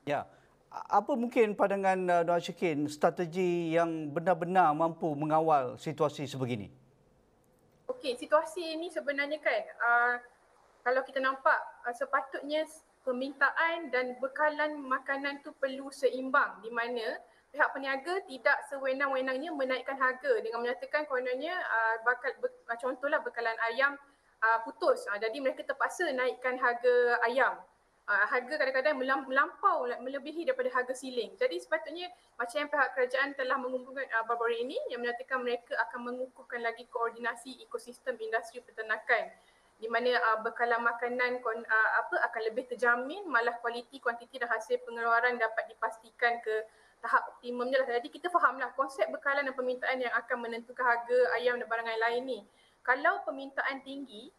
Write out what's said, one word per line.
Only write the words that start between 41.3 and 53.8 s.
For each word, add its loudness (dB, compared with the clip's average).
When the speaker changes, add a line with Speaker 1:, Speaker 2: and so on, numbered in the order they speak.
Speaker 2:
kon-, -2
uh, 4
apa, 0
akan -4
lebih -6
terjamin, 2
malah 2
kualiti, -8
kuantiti -4
dan -2
hasil -2
pengeluaran 2
dapat -2
dipastikan -2
ke -2
tahap 2
optimumnya 0
lah. 0
Jadi -10
kita -4
fahamlah 2
konsep 0
bekalan 0
dan -4
permintaan -2
yang -2
akan -2
menentukan -6
harga 4
ayam 2
dan -8
barangan -2
lain 0
ni. -6
Kalau 2
permintaan -6